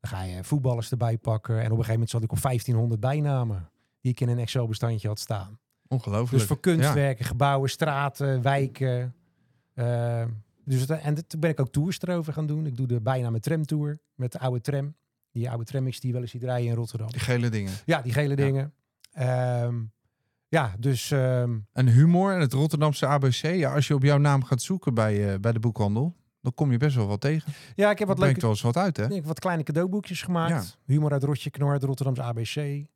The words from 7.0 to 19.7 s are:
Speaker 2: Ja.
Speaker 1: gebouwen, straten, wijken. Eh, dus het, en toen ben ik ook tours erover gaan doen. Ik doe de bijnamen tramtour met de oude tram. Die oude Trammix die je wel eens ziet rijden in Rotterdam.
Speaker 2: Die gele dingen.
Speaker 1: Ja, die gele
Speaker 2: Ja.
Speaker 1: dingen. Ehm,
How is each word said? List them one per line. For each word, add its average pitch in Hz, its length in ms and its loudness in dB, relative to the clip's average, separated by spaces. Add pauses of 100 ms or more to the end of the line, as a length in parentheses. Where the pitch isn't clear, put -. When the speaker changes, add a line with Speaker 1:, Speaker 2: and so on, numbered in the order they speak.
Speaker 2:
Ja. - 60 -6
Speaker 1:
gebouwen, 135 400 2
straten, 139 720 0
wijken. 131 720 0 (600)
Eh, 120 500 0 (400)
dus 131 160 2
het, 131 100 -4
en 151 360 -2
toen 160 140 -8
ben 160 100 2
ik 143 100 -2
ook 127 120 0
tours 160 300 -2
erover 170 300 -4
gaan 156 140 -4
doen. 151 200 -2
Ik 127 100 -6
doe 131 100 -2
de 120 140 0
bijnamen 120 400 -2
tramtour 151 580 -2 (160)
met 123 180 -6
de - 60 -12
oude 123 220 -2
tram. 139 340 -4 (380)
Die 120 180 -4
oude 117 140 -6
Trammix 131 360 -4
die 131 60 -6
je 123 60 -2
wel 123 100 -4
eens 117 100 -10
ziet 120 100 -10
rijden 123 280 -2
in 117 60 0
Rotterdam. 113 340 -6
Speaker 2:
Die 120 100 -6
gele 120 280 0
dingen. 101 240 -2 (120)
Speaker 1:
Ja, 156 180 2
die 120 100 -4
gele 143 160 2
Speaker 2:
Ja. 139 80 0
Speaker 1:
dingen. 139 360 0 (400)
Ehm, 123 640 -2 (720)